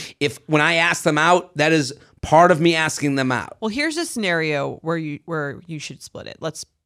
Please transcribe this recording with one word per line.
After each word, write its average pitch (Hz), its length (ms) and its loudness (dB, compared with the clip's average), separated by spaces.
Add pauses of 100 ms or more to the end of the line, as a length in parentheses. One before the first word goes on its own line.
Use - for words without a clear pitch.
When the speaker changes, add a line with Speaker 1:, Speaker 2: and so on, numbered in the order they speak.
(200)
Speaker 1:
If, 143 260 -2
when 151 160 2
I 165 120 2
ask 170 280 0
them 156 160 2
out, 170 380 2
that 151 160 2
is 143 220 0 (280)
part 170 280 6
of 165 100 2
me 170 140 4
asking 151 420 -2
them 131 160 0
out. - 280 -6
Speaker 2:
Well, 220 100 -4
here's 294 260 -4
a 339 100 -4
scenario 160 760 -2
where 165 160 -4
you, 151 260 -8
where 151 420 -8
you 160 120 -12
should - 240 -16
split - 260 -16
it. - 120 -16
Let's, 156 240 -10 (220)